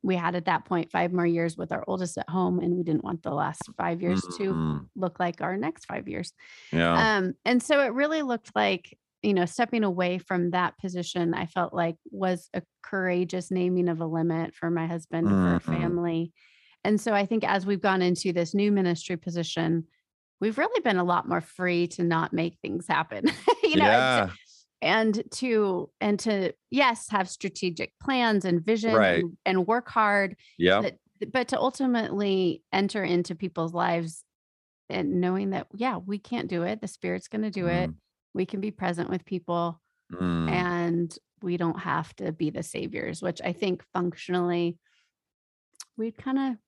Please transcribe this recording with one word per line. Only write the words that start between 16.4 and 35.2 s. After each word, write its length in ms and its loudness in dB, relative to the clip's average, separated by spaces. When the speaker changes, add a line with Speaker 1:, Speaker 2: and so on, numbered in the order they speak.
Speaker 1:
And 160 2
so 140 0
I 140 2
think 160 0
as 240 2
we've 140 0
gone 200 4
into 320 2
this 220 0
new 160 4
ministry 460 2
position, 680 -2
we've 180 0
really 240 0
been 160 2
a 60 2
lot 260 2
more 120 0
free 480 0
to 140 -4
not 300 2
make 300 -2
things 240 -6
happen, 380 -2
<laughs> 180 2
you 120 4
know, 100 6
and 380 6
to, 20 2
Speaker 2:
Yeah. 40 -4
Speaker 1:
and 420 2
to, 560 0
and 200 2
to, 320 0
yes, 400 2
have 180 0
strategic 720 -4
plans 440 2
and 200 2
vision 300 2
Speaker 2:
Right. 280 6
Speaker 1:
and, 220 -6
and 220 2
work 220 0
hard, 460 2
Speaker 2:
Yeah. 240 4
Speaker 1:
but, 160 -4
but 180 0
to 100 0
ultimately 1040 0
enter 300 0
into 320 0
people's 400 -4
lives 480 -2
and 320 -2